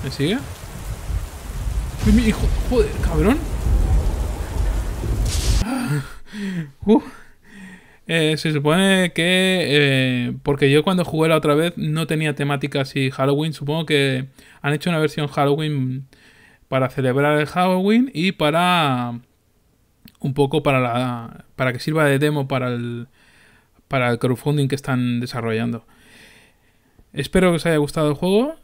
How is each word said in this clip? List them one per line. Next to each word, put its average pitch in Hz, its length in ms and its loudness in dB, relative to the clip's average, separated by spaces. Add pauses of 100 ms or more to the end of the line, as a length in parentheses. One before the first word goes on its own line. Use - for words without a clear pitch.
¿Me 135 80 -6
sigue? 175 260 -2 (1700)
Uy, 208 60 6
mi 226 160 6
hijo, - 180 0 (240)
joder, 240 200 4 (120)
cabrón. 170 400 2
<laughs> - 60 -6 (3250)
Uh. 214 160 6 (1080)
Eh, 156 280 2
se 156 160 -2
supone 175 600 2
que, 185 520 2
eh, 131 760 2
porque 139 260 2
yo 151 140 6
cuando 180 200 2
jugué 160 240 0
la 160 80 4
otra 151 180 2
vez 170 220 0
no 156 300 -2
tenía 156 280 -2
temática 143 480 -2
así 135 280 -2
Halloween. 143 420 0
Supongo 151 320 -4
que 135 440 0 (340)
han 143 100 -2
hecho 151 180 -2
una 160 100 0
versión 151 260 0
Halloween 143 800 -2 (600)
para 131 200 0
celebrar 143 520 0
el 147 60 0
Halloween 185 680 2
y 185 180 0
para 151 880 0 (1000)
un 135 140 -4
poco 139 280 2
para 139 180 2
la, 120 640 -4 (120)
para 127 160 0
que 123 80 -8
sirva 156 240 0
de 139 140 4
demo 147 280 0
para 127 220 -2
el, 120 400 -6 (800)
para 123 220 0
el 117 80 0
crowdfunding 139 500 0
que 135 80 -2
están 123 440 -2
desarrollando. 117 640 -4 (1300)
Espero 180 380 2
que 170 60 2
os 160 100 -4
haya 160 120 2
gustado 147 300 0
el 147 60 0
juego. 214 500 0